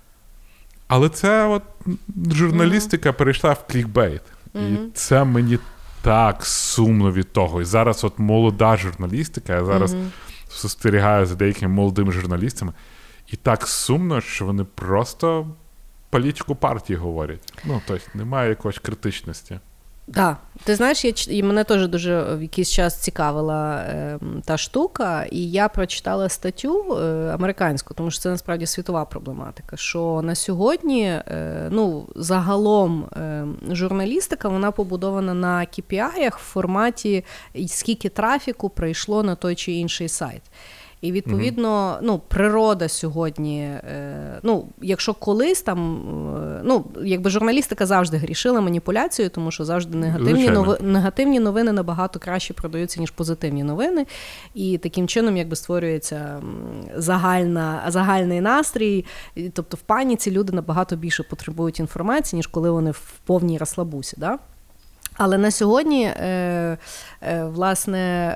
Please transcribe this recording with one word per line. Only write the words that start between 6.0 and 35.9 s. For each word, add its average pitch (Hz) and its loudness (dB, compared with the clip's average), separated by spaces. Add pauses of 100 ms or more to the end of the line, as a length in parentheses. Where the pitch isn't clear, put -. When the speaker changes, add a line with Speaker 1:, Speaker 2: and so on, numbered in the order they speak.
Speaker 1:
так 110 4
сумно 110 4
від 92 -2
того. 87 2
І 87 -2
зараз 110 4
от 104 -2
молода 110 6
журналістика, 92 -4
я 90 2
зараз 95 4
Speaker 2:
Мгм. 185 -4 (380)
Speaker 1:
спостерігаю 104 2
за 90 -4
деякими 101 2
молодими 98 2
журналістами, 90 -2 (580)
і - -6
так - 0
сумно, 151 0
що - -6
вони 98 0 (120)
просто 139 0 (640)
політику 131 0
партії 110 -2
говорять. 80 -6 (120)
Ну, 131 -2
тобто 92 -4 (100)
немає 120 -2
якоїсь 107 -4
критичності. - -8 (480)
Speaker 2:
Да. 180 2 (260)
Ти 214 2
знаєш, 254 2
я 240 4
ч-, - -6
і 202 2
мене 208 2
теж 196 2
дуже 175 0
в 156 -6
якийсь 170 -2
час 175 2
цікавила, 151 -2
ем, 147 -6
та 156 0
штука, 233 -2
і 175 -4
я 202 2
прочитала 190 -2
статтю, 311 -2
е, 160 -2
американську, 175 -2
тому 165 -4
що - -8
це 185 -2
насправді 170 -4
світова 170 -4
проблематика, - -12
що 165 -2
на 165 -2
сьогодні, 240 0
е, 156 -4
ну, 190 0
загалом, 185 2 (100)
ем, 151 -6 (160)
журналістика, 196 -2
вона 190 2
побудована 190 -2
на 180 0
кей - -12
пі 196 -4